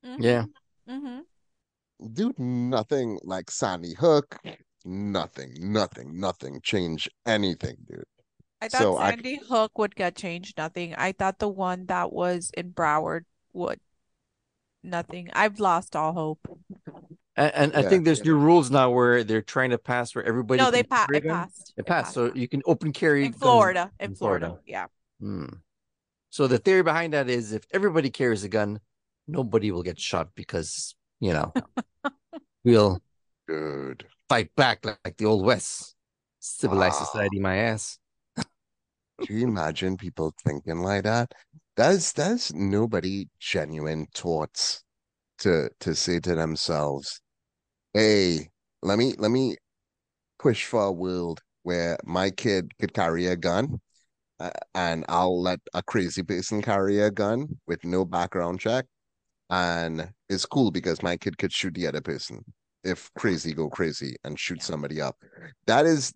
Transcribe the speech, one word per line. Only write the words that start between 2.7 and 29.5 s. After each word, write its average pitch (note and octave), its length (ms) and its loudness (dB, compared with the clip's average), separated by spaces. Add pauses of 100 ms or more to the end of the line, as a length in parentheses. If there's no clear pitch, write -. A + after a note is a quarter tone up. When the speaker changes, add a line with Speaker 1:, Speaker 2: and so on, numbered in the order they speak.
Speaker 3:
like F#2 260 -8
Sandy F2 440 -4
Hook, D3 440 4 (460)
nothing, F2+ 760 -6
nothing, F2+ 580 -4
nothing C#2 440 -6
changed E2+ 480 -4 (160)
anything, F#2+ 500 0 (100)
dude. G1+ 180 -16 (560)
Speaker 1:
I A3 80 -8
thought B3+ 120 0
Speaker 3:
So G3 160 4
I F3+ 140 2
Speaker 1:
Sandy B3+ 380 -6
Hook A3 300 0
would G#3 180 -2
get F3+ 200 -2
changed, F3 420 -10
nothing. E3+ 380 -8
I F#3+ 160 -2
thought G3 280 -2
the G#3 80 -2
one F#3 380 -4
that F3 260 -2
was F3 440 -2
in F3 160 -10
Broward D#3+ 520 0 (280)
would. - 280 -6 (1000)
Nothing. F3 500 -8
I've G#3 280 2
lost F3+ 360 2
all D#3 160 0
hope. D#3 280 -4 (960)
Speaker 2:
And, D3 180 4
and D3 220 2
I D3+ 60 6
Speaker 3:
Yeah. - 60 2
Speaker 2:
think F#3 160 6
there's D3+ 200 4
new D#3+ 120 4
rules D3 340 6
now C3 200 6
where A#2+ 340 6
they're A2 180 0
trying B2+ 280 -2
to A#2+ 80 2
pass B2 360 -4
where A#2+ 100 -4
everybody C3 380 2
Speaker 1:
No, B3+ 80 6
they B3 120 4
Speaker 2:
can - 60 -4
Speaker 1:
pa-, A#3+ 180 4
Speaker 2:
carry C#3+ 120 2
Speaker 1:
it - 60 0
Speaker 2:
them. D#3+ 120 0
Speaker 1:
passed. - 400 -10
Speaker 2:
It - 60 -6
Speaker 1:
It - 40 -10
Speaker 2:
passed. E3+ 200 0
Speaker 1:
passed - 80 -10
Speaker 2:
So A#2+ 140 2
Speaker 1:
now. - 60 -2
Speaker 2:
you B2 140 -4
can C#3 180 -4
open D#3 260 0
carry C#3+ 340 2
Speaker 1:
In B2 60 -2
Speaker 2:
guns - 100 -10
Speaker 1:
Florida. G3 480 6 (100)
In - 100 -6
Speaker 2:
in - 60 -12
Speaker 1:
Florida. F2+ 300 -2
Speaker 2:
Florida. E2+ 200 -12
Speaker 1:
Yeah. F#2 200 -10 (340)
Speaker 2:
Hmm. G2 260 -8 (840)
So C#3+ 160 2
the B2 120 4
theory F#3+ 240 6
behind E3 300 2
that C#3 160 0
is A#2 240 -2
if G#2+ 200 -6
everybody E3 380 2
carries A2+ 340 0
a G2+ 40 -6
gun, G#2 320 0 (460)
nobody A2+ 440 0